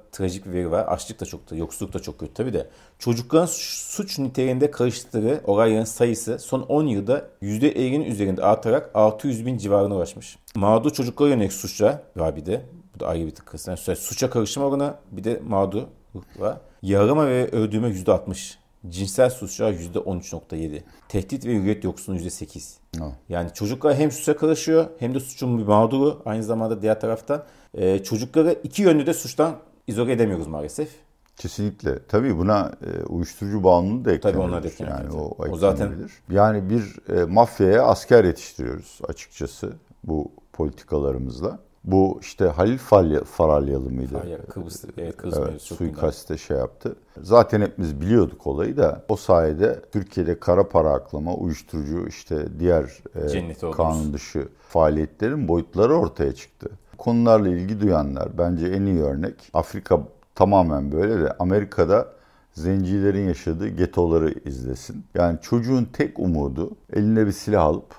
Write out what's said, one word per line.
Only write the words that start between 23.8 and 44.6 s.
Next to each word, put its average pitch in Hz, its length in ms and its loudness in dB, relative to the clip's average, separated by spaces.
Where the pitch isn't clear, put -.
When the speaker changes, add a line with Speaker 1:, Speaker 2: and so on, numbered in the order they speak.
Speaker 1:
hem 151 160 2
suça 151 260 -2
karışıyor 160 480 2
hem 120 140 -4
de 135 60 -2
suçun 123 380 -4
bir 110 60 -2
mağduru. 113 600 4
Aynı 110 180 -4
zamanda 110 380 -2
diğer 110 180 2
taraftan, 127 440 -4
e, 95 300 2
çocukları 151 600 2
iki 175 180 -6
yönlü 151 240 6
de 165 80 2
suçtan 156 420 -2
izole 120 240 -2
edemiyoruz 104 360 0
maalesef. 78 420 -8
Speaker 2:
Kesinlikle. - 720 -4
Tabii 113 300 2
buna, 98 340 2
e, 50 220 -8
uyuşturucu 95 600 -4
bağımlılığı 95 420 4
da 117 40 2
Speaker 1:
Tabii - 60 6
Speaker 2:
ekleniyor. 95 340 0
Speaker 1:
onlar 87 140 -4
da 85 40 -4
ekleniyor 76 300 -8
Speaker 2:
Yani 67 140 -8
Speaker 1:
zaten. 78 80 -6
Speaker 2:
o 78 340 -8
Speaker 1:
O 82 40 -6
zaten 92 280 2
Speaker 2:
eklenebilir. 98 260 -8
Yani 101 400 2
bir, 101 460 -4
e, 87 100 4
mafyaya 104 580 6
asker 117 400 6
yetiştiriyoruz - 840 -4
açıkçası - 640 -10
bu 78 280 -4
politikalarımızla. 69 1080 -4
Bu 95 380 2
işte - 240 -2
Halil 90 320 2
Falya-, 82 460 4
Faralyalı 69 640 2
mıydı? 64 300 -6
Speaker 1:
Faryalı, 87 280 -12
Kıbrıs, 82 360 -14